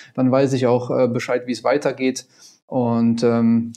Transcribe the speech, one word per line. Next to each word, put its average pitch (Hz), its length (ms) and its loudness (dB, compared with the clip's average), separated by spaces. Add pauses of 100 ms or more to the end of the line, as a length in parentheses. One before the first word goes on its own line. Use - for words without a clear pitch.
(160)
dann 127 160 2
weiß 135 220 2
ich 127 120 0
auch, 123 240 0
äh, 127 160 2
Bescheid, 123 400 -4
wie 127 60 -6
es 113 100 -8
weitergeht. 131 640 -2 (400)
Und, 117 580 0
ähm, 117 520 2